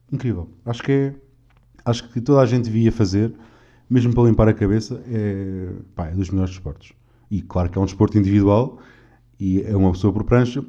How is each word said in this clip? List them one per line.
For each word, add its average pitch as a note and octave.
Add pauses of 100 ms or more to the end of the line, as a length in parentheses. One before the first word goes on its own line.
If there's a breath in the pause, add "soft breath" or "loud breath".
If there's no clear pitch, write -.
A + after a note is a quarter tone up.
(100)
incrível. A2 (160)
Acho A#2
que C3+
é, C#3 (680)
acho A#2
que B2+
toda C#3
a B2+
gente A#2+
devia A2+
fazer, G#2+ (560 soft breath)
mesmo A#2+
para A#2+
limpar A2
a G#2+
cabeça, A2
é, G2 (260)
pá, E2+
é D#2+
dos F#2
melhores F#2
desportos. - (400)
E F#2+
claro F2+
que F2+
é F#2+
um G2
desporto G#2
individual G2+ (600 loud breath)
e F#2+
é G#2+
uma F#2+
pessoa G2
por G#2
prancha, B2